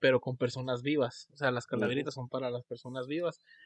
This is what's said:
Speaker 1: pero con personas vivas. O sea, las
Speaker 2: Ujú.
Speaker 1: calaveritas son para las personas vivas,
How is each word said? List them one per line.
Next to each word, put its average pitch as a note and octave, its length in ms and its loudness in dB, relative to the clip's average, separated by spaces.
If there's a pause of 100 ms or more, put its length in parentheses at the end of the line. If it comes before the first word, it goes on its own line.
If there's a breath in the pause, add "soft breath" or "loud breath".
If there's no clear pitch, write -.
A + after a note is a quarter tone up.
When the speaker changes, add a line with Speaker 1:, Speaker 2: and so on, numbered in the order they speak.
Speaker 1:
pero C3 200 6
con B2+ 160 -4
personas B2+ 460 -2
vivas. C#3 500 2
O - 60 -20
sea, C#3 120 2
las B2 140 -2
Speaker 2:
Ujú. - 120 -4
Speaker 1:
calaveritas B2 360 0
son B2 160 -10
para C3 220 -4
las B2 160 -4
personas B2+ 400 -10
vivas, D#3+ 340 -4 (260)